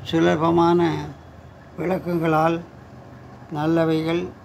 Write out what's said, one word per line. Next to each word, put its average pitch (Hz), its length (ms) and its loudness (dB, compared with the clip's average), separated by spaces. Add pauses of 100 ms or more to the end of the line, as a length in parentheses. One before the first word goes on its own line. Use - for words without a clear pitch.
சுலபமான 170 840 2 (840)
விளக்கங்களால் 165 840 0 (960)
நல்லவைகள் 160 720 0 (220)